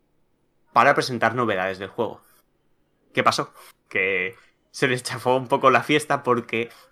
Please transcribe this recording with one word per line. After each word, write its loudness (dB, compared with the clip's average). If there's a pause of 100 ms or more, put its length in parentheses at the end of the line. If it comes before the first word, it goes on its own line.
(720)
para 6
presentar -2
novedades -2
del -12
juego. -6 (920)
¿Qué 0
pasó? 0 (340)
Que -2 (360)
se -2
les -2
chafó -2
un -2
poco 4
la 4
fiesta -2
porque, -2 (240)